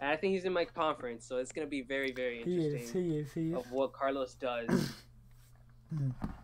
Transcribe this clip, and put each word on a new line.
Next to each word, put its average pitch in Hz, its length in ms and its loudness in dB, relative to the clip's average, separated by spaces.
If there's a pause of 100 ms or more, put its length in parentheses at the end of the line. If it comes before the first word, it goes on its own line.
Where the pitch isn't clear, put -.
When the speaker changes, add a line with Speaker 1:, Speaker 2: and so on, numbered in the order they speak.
Speaker 1:
I 143 140 2
think 190 180 2
he's 185 120 0
in 185 80 2
my 170 120 4
conference, 139 600 -2
so 127 120 -2
it's 131 140 -2
gonna 156 160 -2
be 139 140 -2
very, 135 300 0
very 123 320 -2
Speaker 2:
He 180 140 2
is, 151 160 2
Speaker 1:
interesting 139 300 0
Speaker 2:
he 160 140 2
is, 147 160 -4
he 165 180 0
is. 175 60 -2
Speaker 1:
of 123 140 -6
what 131 220 2
Carlos 135 420 0
does 120 340 -2
Speaker 2:
<clears throat> - 1300 -4
Hmm. 139 140 0 (340)